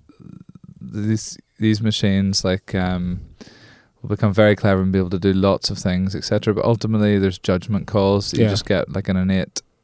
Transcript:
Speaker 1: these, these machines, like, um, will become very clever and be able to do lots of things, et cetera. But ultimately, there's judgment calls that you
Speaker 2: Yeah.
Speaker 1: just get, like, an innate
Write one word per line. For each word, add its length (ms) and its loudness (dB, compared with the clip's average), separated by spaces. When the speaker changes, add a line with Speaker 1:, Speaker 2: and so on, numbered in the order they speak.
Speaker 1:
these, 580 -4
these 220 2
machines, 600 0
like, 320 -2
um, 460 -2
will 80 -10
become 240 0
very 220 6
clever 260 2
and 100 0
be 80 2
able 120 -2
to 80 -2
do 140 2
lots 380 0
of 80 -8
things, 360 -2
et 80 -10
cetera. 300 0
But 100 -2
ultimately, 540 2
there's 220 0
judgment 480 -2
calls 440 0
that 60 -2
you 80 4
Speaker 2:
Yeah. 60 2
Speaker 1:
just 140 -2
get, 280 -2
like, 160 -6
an 80 0
innate 440 -2